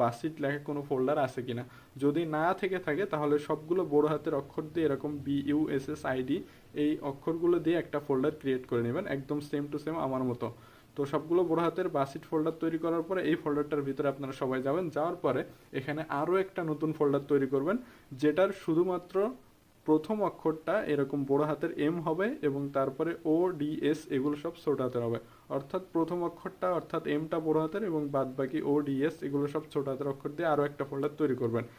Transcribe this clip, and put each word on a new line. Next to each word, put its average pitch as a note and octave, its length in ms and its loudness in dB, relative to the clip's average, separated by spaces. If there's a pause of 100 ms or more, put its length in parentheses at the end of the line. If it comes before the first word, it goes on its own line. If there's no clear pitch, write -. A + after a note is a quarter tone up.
বাসিট A#2+ 320 0 (100)
লেখা C#3+ 260 -2
কোনো C#3+ 200 -4
ফোল্ডার C3 360 2
আছে B2+ 220 -4
কিনা, A#2+ 160 -4 (400)
যদি D3 180 4 (140)
না D#3 100 2 (160)
থেকে F#3 240 0
থাকে D#3 180 0 (100)
তাহলে D3 220 2 (120)
সবগুলো D#3 340 0 (120)
বড় D3 200 6
হাতের D3+ 280 -2
অক্ষর - 320 -6
দিয়ে D#3+ 140 2
এরকম C#3 240 -2 (140)
বিইউএসএসআইডি C#3+ 1120 0 (460)
এই D3 80 4 (180)
অক্ষরগুলো E3 460 0 (100)
দিয়ে E3 180 4
একটা D3 220 -4
ফোল্ডার C#3+ 360 2
ক্রিয়েট C3 280 0
করে A#2+ 180 2
নেবেন, D3 160 -2 (120)
একদম C#3 220 -4 (120)
same C#3+ 220 -2
to D3+ 120 -2
same D#3+ 140 -4 (100)
আমার C3 240 0
মতো। A#2 180 -4 (460)
তো C#3+ 180 -2
সবগুলো D#3+ 360 2
বড় E3 160 2
হাতের F3 220 0 (100)
বাসিট C#3 320 0
ফোল্ডার D#3+ 340 0
তৈরি E3 200 0
করার E3 260 0
পরে F#3+ 100 0 (100)
এই E3 120 4
ফোল্ডারটার D3 460 0
ভিতরে C#3 260 0
আপনারা C#3 280 -8
সবাই C3 260 0
যাবেন। E3+ 180 2 (100)
যাওয়ার E3+ 280 0
পরে C#3 180 2 (380)
এখানে D3 220 -4 (180)
আরও D#3+ 140 2 (100)
একটা F#3+ 180 -6 (100)
নতুন D#3 260 0
ফোল্ডার C#3 340 4
তৈরি C#3 220 6
করবেন, D3+ 240 2 (440)
যেটার E3+ 300 6 (120)
শুধুমাত্র F3 520 0 (720)
প্রথম D#3 300 4 (120)
অক্ষরটা D#3+ 460 -2 (180)
এরকম C#3+ 260 0 (120)
বড় C#3+ 180 4
হাতের D#3 220 -2 (160)
এম E3 80 2 (120)
হবে F3 200 0 (200)
এবং C#3 140 0 (160)
তারপরে C3+ 340 0 (240)
ওডিএস D#3 640 0 (160)
এগুলো D3 280 0
সব E3+ 100 -6 (100)
ছোট C#3 220 2
হাতের B2 200 -2
হবে, A2+ 140 0 (360)
অর্থাৎ C#3 260 -4 (140)
প্রথম E3+ 240 0 (100)
অক্ষরটা F3+ 380 -6 (100)
অর্থাৎ D#3+ 260 -4 (120)
এমটা D#3+ 220 -2 (100)
বড় D#3 160 4
হাতের G3+ 260 -2
এবং D#3 120 0 (140)
বাদ C3+ 140 0 (100)
বাকি C3+ 200 -2 (140)
ওডিএস D3 420 2 (120)
এগুলো C#3+ 260 0
সব F3+ 100 -2 (100)
ছোট C#3+ 180 0
হাতের C#3 220 -2
অক্ষর D3 240 -8
দিয়ে E3 160 2
আরও C#3+ 160 4
একটা C#3+ 200 -6
ফোল্ডার C#3+ 320 -2
তৈরি C3+ 200 4
করবেন। A2+ 220 0 (160)